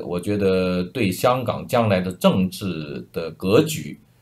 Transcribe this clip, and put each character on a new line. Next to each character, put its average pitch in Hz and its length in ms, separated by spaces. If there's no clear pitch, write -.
我 87 140
觉 101 180
得 92 460
对 95 280
香 127 320
港 80 220
将 113 240
来 92 120
的 92 100
政 95 380
治 78 640
的 82 200
格 101 320
局， 110 360